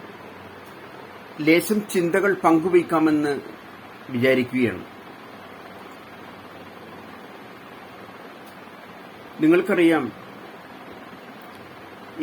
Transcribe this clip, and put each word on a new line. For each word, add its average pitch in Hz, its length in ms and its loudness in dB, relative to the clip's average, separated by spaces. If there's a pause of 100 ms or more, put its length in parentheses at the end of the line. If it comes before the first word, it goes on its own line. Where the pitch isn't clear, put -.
(1500)
ലേശം 175 320 6 (140)
ചിന്തകൾ 185 400 4 (120)
പങ്കുവയ്ക്കാമെന്ന് 160 880 6 (800)
വിചാരിക്കുകയാണ്. 123 680 4 (4000)
നിങ്ങൾക്കറിയാം, 165 640 6 (2250)